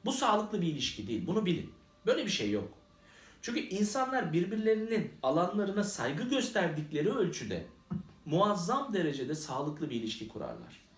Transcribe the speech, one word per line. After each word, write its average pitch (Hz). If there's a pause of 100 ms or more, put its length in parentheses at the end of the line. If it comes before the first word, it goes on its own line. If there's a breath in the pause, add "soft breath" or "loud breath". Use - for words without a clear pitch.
Bu 240
sağlıklı 214
bir 170
ilişki 123
değil, 117
bunu 208
bilin. - (340)
Böyle 247
bir 185
şey 107
yok. 104 (720 loud breath)
Çünkü 233
insanlar 214
birbirlerinin 214 (100)
alanlarına 190
saygı 143
gösterdikleri 180
ölçüde 120 (580)
muazzam 208
derecede 143
sağlıklı 151
bir 120
ilişki 110
kurarlar. - (120)